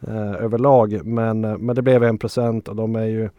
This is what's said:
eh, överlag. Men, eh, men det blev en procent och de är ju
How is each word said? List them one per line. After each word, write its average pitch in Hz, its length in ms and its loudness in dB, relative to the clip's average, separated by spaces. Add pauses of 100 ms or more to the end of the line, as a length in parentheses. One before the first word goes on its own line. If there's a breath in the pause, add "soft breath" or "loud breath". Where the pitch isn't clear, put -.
eh, 107 260 -4
överlag. 113 720 2
Men, 113 400 -2
eh, 107 120 -4
men 117 180 -4
det 127 60 0
blev 123 220 4
en 113 140 2
procent 117 500 -4
och 101 80 -10
de 110 200 -4
är 110 100 -2
ju 110 340 -4